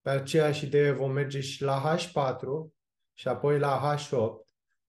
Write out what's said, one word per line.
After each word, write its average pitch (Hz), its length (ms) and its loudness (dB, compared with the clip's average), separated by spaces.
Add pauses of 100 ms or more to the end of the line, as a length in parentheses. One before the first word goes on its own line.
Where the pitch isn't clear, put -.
Pe 139 100 -4
aceeași 143 540 2
idee 143 280 4
vom 135 200 -2
merge 139 280 -2
și - 220 -6
la 135 180 0
H 165 320 0
patru 139 640 -4 (440)
și - 100 -6
apoi 143 300 2
la 139 380 2
H - 160 -6
opt, 113 360 -2 (400)